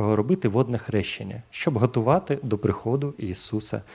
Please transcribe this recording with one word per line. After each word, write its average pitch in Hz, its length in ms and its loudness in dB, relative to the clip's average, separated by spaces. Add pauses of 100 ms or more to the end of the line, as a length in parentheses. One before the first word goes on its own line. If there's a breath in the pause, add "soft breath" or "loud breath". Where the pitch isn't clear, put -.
(140)
робити 120 340 2
водне 120 300 2
хрещення, 104 720 -4
щоб 139 280 0
готувати 127 640 2
до 107 160 0
приходу 131 600 -2
Ісуса 107 640 -6 (120)